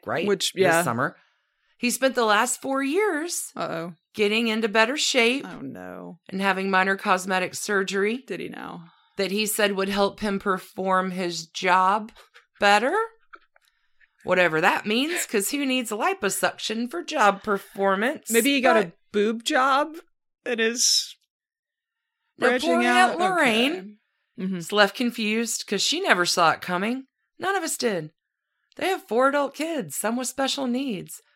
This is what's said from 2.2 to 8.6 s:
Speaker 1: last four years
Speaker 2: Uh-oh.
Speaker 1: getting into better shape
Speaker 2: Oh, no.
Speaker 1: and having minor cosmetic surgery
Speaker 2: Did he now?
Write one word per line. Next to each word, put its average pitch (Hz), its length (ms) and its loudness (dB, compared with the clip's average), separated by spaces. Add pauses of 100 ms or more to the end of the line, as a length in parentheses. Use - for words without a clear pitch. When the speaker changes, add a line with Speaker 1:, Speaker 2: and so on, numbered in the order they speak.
Speaker 1:
last 220 360 2
four 269 220 -2
years 339 760 -2
Speaker 2:
Uh-oh. 165 380 -6 (200)
Speaker 1:
getting 214 340 2
into 220 200 0
better 226 300 2
shape 254 500 0
Speaker 2:
Oh, 165 120 -14
no. 180 580 -14 (100)
Speaker 1:
and 190 140 -6
having 196 280 0
minor 190 260 2
cosmetic 185 580 -2
surgery 196 720 -2
Speaker 2:
Did 175 140 -10
he - 100 -10
now? - 340 -14 (320)